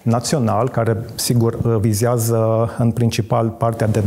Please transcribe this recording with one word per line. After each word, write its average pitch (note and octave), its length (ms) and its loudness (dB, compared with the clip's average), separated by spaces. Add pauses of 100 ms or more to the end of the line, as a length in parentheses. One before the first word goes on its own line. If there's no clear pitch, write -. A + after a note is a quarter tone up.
național, A#2 680 0
care, A2+ 280 0 (180)
sigur, A#2 640 0
vizează A2+ 1000 0
în A#2 140 2
principal A#2 580 0
partea A2+ 380 -2
de G#2+ 200 0